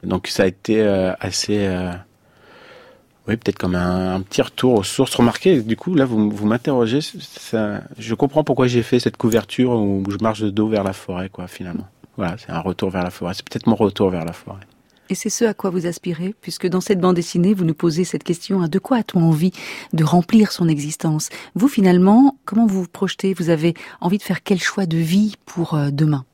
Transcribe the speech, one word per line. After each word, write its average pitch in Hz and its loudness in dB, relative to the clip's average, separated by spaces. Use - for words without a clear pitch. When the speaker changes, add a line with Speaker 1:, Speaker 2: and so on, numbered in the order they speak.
Speaker 1:
Donc 92 -4
ça - 0
a 135 6
été, 110 0
euh, 95 2
assez, 104 -4
euh, 90 -2
oui, 110 0
peut-être - -2
comme 90 -2
un, 90 0
un 95 -2
petit - -2
retour 127 2
aux 101 4
sources. - -2
Remarquez, 123 2
du 110 -2
coup, 185 -6
là, 135 4
vous, 110 2
vous 104 -4
m'interrogez, 120 0
ça, 110 -8
je 113 -6
comprends 147 0
pourquoi 131 2
j'ai 120 2
fait 123 2
cette - -2
couverture 117 0
où 101 0
je 101 -8
marche 110 -2
de 104 0
dos 107 0
vers 107 0
la 95 -2
forêt, 95 -8
quoi, 90 -14
finalement. 90 -12
Voilà, 92 -4
c'est - -16
un 82 -6
retour 92 -4
vers 90 -4
la 90 -4
forêt. 87 -8
C'est - -14
peut-être - -6
mon 113 4
retour 101 2
vers 85 -4
la 85 -8
forêt. 98 -16
Speaker 2:
Et 190 -2
c'est 202 -6
ce - -2
à 208 0
quoi 196 -4
vous 175 -4
aspirez, 175 -6
puisque - -8
dans 180 0
cette 185 0
bande 180 4
dessinée, 175 2
vous 185 0
nous 160 0
posez 170 0
cette 160 -4
question, 180 -2
hein, 165 0
de 190 0
quoi - -2
a-t-on 190 0
envie 165 4
de 160 2
remplir 180 4
son 175 0
existence ? 156 -2
Vous, 214 2
finalement, 202 6
comment 226 2
vous 190 0
vous 175 -8
projetez ? - -4
Vous 175 -2
avez 165 2
envie 180 0
de - -8
faire - -4
quel 190 0
choix - -2
de 165 -2
vie 190 2
pour, - -4
euh, 143 0
demain ? 143 0